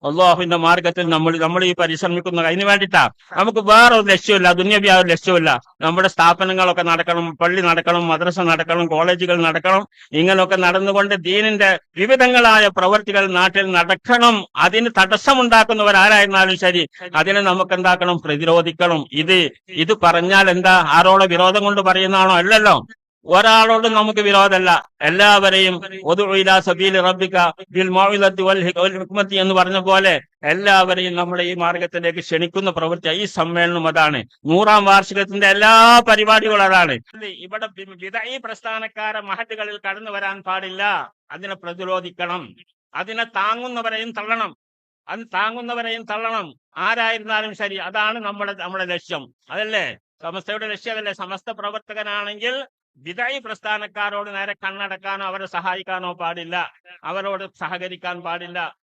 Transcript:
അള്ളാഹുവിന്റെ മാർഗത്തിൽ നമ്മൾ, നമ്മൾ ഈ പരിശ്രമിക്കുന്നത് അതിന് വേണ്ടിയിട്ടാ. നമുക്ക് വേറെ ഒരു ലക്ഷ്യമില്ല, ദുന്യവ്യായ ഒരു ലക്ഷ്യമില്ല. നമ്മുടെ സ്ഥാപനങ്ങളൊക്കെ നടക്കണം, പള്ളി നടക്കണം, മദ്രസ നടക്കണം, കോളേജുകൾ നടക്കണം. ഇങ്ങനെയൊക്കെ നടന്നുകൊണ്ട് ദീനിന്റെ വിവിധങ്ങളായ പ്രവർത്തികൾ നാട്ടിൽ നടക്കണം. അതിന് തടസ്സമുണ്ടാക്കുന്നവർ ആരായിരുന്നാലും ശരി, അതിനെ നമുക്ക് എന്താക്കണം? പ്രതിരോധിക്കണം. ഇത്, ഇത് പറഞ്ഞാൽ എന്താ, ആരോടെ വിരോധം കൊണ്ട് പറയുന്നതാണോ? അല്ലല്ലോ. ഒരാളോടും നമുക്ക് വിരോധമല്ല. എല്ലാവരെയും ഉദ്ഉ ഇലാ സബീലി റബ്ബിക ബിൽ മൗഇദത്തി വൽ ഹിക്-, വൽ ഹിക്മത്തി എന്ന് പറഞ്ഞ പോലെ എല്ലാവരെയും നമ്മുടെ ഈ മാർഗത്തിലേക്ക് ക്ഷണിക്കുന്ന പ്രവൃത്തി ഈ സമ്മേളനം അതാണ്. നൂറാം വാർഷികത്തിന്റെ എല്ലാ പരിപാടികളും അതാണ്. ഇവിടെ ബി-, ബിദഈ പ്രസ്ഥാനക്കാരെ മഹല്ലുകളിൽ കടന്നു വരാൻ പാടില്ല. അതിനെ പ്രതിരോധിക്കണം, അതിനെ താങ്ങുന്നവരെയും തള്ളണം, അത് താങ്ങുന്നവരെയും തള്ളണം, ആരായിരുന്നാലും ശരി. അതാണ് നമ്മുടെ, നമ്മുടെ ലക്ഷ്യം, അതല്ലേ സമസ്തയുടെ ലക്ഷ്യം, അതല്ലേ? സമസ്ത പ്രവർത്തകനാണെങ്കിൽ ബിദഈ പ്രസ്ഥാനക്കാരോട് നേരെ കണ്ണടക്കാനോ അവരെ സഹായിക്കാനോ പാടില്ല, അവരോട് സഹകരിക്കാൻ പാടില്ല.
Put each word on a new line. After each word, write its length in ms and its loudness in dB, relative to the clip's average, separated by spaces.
അള്ളാഹുവിന്റെ 580 2
മാർഗത്തിൽ 480 0
നമ്മൾ, 200 0
നമ്മൾ 260 -2
ഈ 100 -2
പരിശ്രമിക്കുന്നത് 720 -4
അതിന് 180 -2
വേണ്ടിയിട്ടാ. 340 2
നമുക്ക് 300 0
വേറെ 300 8
ഒരു 120 -2
ലക്ഷ്യമില്ല, 380 2
ദുന്യവ്യായ 420 4
ഒരു 120 0
ലക്ഷ്യമില്ല. 360 0
നമ്മുടെ 280 0
സ്ഥാപനങ്ങളൊക്കെ 800 2
നടക്കണം, 340 -2
പള്ളി 280 0
നടക്കണം, 420 0
മദ്രസ 280 -2
നടക്കണം, 420 -2
കോളേജുകൾ 440 0
നടക്കണം. 360 0
ഇങ്ങനെയൊക്കെ 460 2
നടന്നുകൊണ്ട് 500 0
ദീനിന്റെ 460 0
വിവിധങ്ങളായ 680 4
പ്രവർത്തികൾ 480 0
നാട്ടിൽ 280 0
നടക്കണം. 600 2
അതിന് 340 0
തടസ്സമുണ്ടാക്കുന്നവർ 1040 2
ആരായിരുന്നാലും 600 4
ശരി, 200 2
അതിനെ 280 0
നമുക്ക് 300 0
എന്താക്കണം? 480 0
പ്രതിരോധിക്കണം. 760 0
ഇത്, 160 2
ഇത് 100 0
പറഞ്ഞാൽ 500 4
എന്താ, 220 4
ആരോടെ 340 6
വിരോധം 360 2
കൊണ്ട് 200 -2
പറയുന്നതാണോ? 540 2
അല്ലല്ലോ. 340 4
ഒരാളോടും 640 4
നമുക്ക് 300 0
വിരോധമല്ല. 440 2
എല്ലാവരെയും 680 4
ഉദ്ഉ 140 0
ഇലാ 120 4
സബീലി 400 0
റബ്ബിക 300 -2
ബിൽ 200 -2
മൗഇദത്തി 520 2
വൽ 180 0
ഹിക്-, 180 -4
വൽ 160 -2
ഹിക്മത്തി 440 -6
എന്ന് 140 0
പറഞ്ഞ 300 0
പോലെ 260 4
എല്ലാവരെയും 680 2
നമ്മുടെ 300 -4
ഈ 40 -6
മാർഗത്തിലേക്ക് 640 -4
ക്ഷണിക്കുന്ന 500 -4
പ്രവൃത്തി 320 -4
ഈ 100 -6
സമ്മേളനം 580 -2
അതാണ്. 300 0
നൂറാം 380 4
വാർഷികത്തിന്റെ 640 2
എല്ലാ 180 4
പരിപാടികളും 580 4
അതാണ്. 280 4
ഇവിടെ 300 -10
ബി-, 280 -20
ബിദഈ 300 -10
പ്രസ്ഥാനക്കാരെ 840 -10
മഹല്ലുകളിൽ 560 -10
കടന്നു 300 -10
വരാൻ 320 -8
പാടില്ല. 360 -8
അതിനെ 300 -14
പ്രതിരോധിക്കണം, 760 -8
അതിനെ 240 -8
താങ്ങുന്നവരെയും 720 -6
തള്ളണം, 320 -6
അത് 120 -12
താങ്ങുന്നവരെയും 760 -8
തള്ളണം, 360 -8
ആരായിരുന്നാലും 760 -4
ശരി. 180 -8
അതാണ് 280 -4
നമ്മുടെ, 260 -10
നമ്മുടെ 300 -8
ലക്ഷ്യം, 300 -12
അതല്ലേ 320 -6
സമസ്തയുടെ 480 -12
ലക്ഷ്യം, 240 -12
അതല്ലേ? 260 -10
സമസ്ത 260 -14
പ്രവർത്തകനാണെങ്കിൽ 920 -10
ബിദഈ 380 -10
പ്രസ്ഥാനക്കാരോട് 920 -10
നേരെ 180 -10
കണ്ണടക്കാനോ 680 -10
അവരെ 240 -12
സഹായിക്കാനോ 560 -8
പാടില്ല, 340 -10
അവരോട് 340 -10
സഹകരിക്കാൻ 640 -12
പാടില്ല. 340 -12